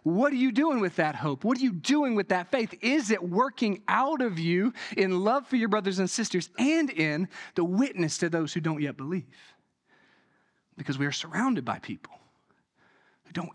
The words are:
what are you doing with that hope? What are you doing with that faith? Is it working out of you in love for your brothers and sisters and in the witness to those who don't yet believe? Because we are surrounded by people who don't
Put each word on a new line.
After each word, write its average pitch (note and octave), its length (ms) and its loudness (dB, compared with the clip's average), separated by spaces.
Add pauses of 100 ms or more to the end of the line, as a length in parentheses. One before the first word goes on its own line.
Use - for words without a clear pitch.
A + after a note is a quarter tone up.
what A3 300 2
are - 20 -2
you B3+ 160 2
doing C4+ 300 2
with F3+ 160 -2
that D#3 180 2
hope? C#3+ 280 -4
What B3 140 2
are B3 40 -2
you B3+ 100 2
doing B3 420 0
with G3+ 140 0
that F3+ 240 0
faith? B3 300 0
Is B3 280 0
it G3 140 2
working G3+ 640 0
out C4 340 2
of G#3+ 160 0
you F3 360 2 (220)
in F#3+ 280 2
love A#3+ 240 2
for - 80 -2
your A3+ 140 2
brothers G3 280 0
and F#3+ 100 2
sisters F#3 420 -2 (100)
and C#4+ 320 2
in D#3+ 360 0 (280)
the F3 80 2
witness F#3 560 0
to F3 100 0
those D#3+ 240 -2
who F3 60 -2
don't D#3 220 -4
yet C#3+ 160 -6
believe? C#3+ 260 -6 (1500)
Because C3+ 220 -6
we C#3+ 80 0
are C#3 40 -2
surrounded F3 540 -2
by A#2 140 -4
people - 340 -14 (1120)
who - 80 -20
don't F3 240 -8